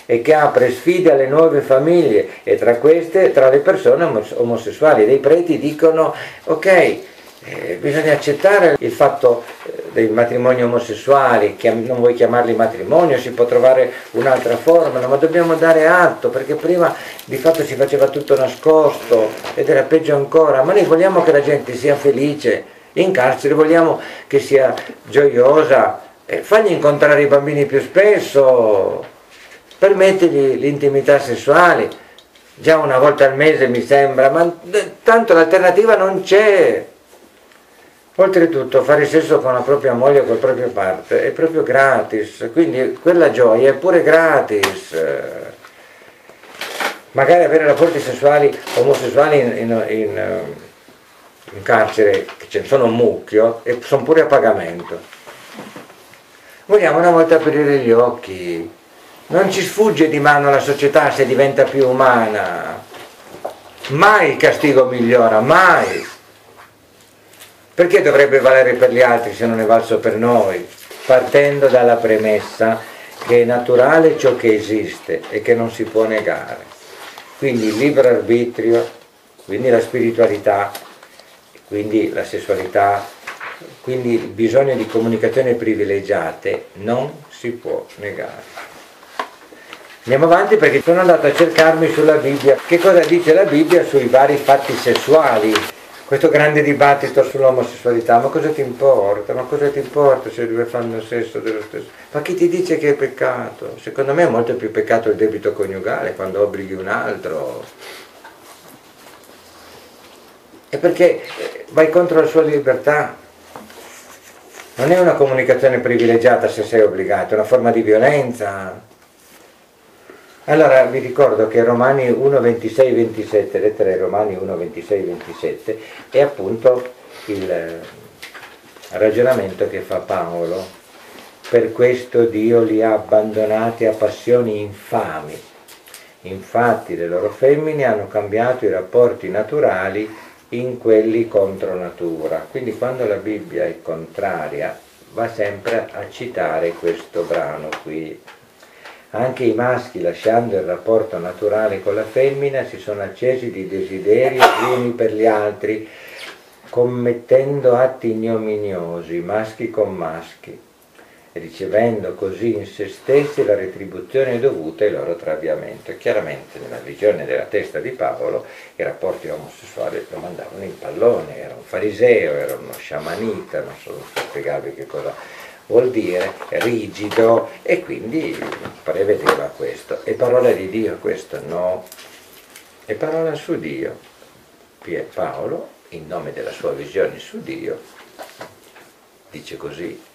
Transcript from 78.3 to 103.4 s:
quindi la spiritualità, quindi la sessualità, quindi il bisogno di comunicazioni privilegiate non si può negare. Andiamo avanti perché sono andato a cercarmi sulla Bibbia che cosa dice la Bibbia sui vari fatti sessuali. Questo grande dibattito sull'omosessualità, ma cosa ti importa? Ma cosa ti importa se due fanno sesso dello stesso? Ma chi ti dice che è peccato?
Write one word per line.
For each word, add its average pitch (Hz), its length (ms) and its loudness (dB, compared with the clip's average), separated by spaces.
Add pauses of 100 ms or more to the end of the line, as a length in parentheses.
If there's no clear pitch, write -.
quindi 113 240 -2
la 117 100 4
spiritualità, 110 920 0 (1000)
quindi 104 440 -2
la 98 120 -6
sessualità, 101 800 -2 (760)
quindi 127 320 -4
il 113 140 -2
bisogno 113 480 0
di 113 120 -4
comunicazioni 113 680 0
privilegiate 98 1200 -4
non 120 360 -6 (200)
si - 220 -12
può - 420 -10
negare. - 480 -12 (1600)
Andiamo 139 240 2
avanti 190 300 4
perché 139 260 2
sono 170 180 2
andato 160 280 4
a 135 40 2
cercarmi 160 580 2
sulla 151 260 4
Bibbia 135 500 2
che 170 120 2
cosa 175 220 6
dice 160 320 2
la 190 120 6
Bibbia 156 420 2
sui 131 200 0
vari 139 300 4
fatti 139 380 2
sessuali. 117 1040 0 (320)
Questo 139 180 2
grande 147 360 2
dibattito 139 580 2
sull'omosessualità, 123 960 0
ma 135 120 0
cosa 151 180 -2
ti - 140 -4
importa? 123 720 0
Ma 127 100 -6
cosa 147 260 -2
ti 143 100 -4
importa 135 500 0
se 117 200 -6
due 113 160 -4
fanno 117 360 -8
sesso 113 380 -8
dello 110 240 -8
stesso? 107 240 -14 (240)
Ma 147 100 -6
chi 170 140 -8
ti 170 140 2
dice 170 300 0
che 143 100 0
è 143 60 2
peccato? 127 840 -6